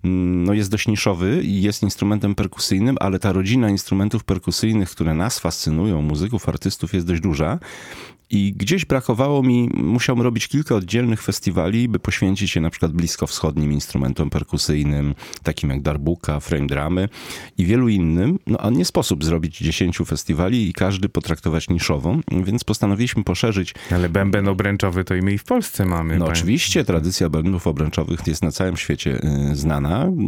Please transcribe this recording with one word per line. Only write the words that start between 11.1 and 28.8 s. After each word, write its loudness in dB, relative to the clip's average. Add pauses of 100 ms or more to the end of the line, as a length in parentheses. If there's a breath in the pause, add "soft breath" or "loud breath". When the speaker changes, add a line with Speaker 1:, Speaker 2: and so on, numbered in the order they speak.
Speaker 1:
festiwali, 0
by 0
poświęcić 0
się 0
na 2
przykład -2
bliskowschodnim 0
instrumentom 0
perkusyjnym, 0 (280 loud breath)
takim -2
jak -2
darbuka, -2
frame -2
drumy 0 (500 loud breath)
i 2
wielu 4
innym. 2
No, 0
a 0
nie 2
sposób -2
zrobić 0
dziesięciu 0
festiwali 0
i -4
każdy 0
potraktować -2
niszowo, 0 (280)
więc -2
postanowiliśmy 0
poszerzyć. 0 (160 loud breath)
Speaker 2:
Ale 2
bęben 2
obręczowy 0
to -2
i 0
my 2
i 0
w -8
Polsce 0
mamy, 0
Speaker 1:
No 2
Speaker 2:
panie- 0
Speaker 1:
oczywiście, 2
tradycja 2
bębnów 0
obręczowych -2
jest -2
na 0
całym -2
świecie, -2 (340)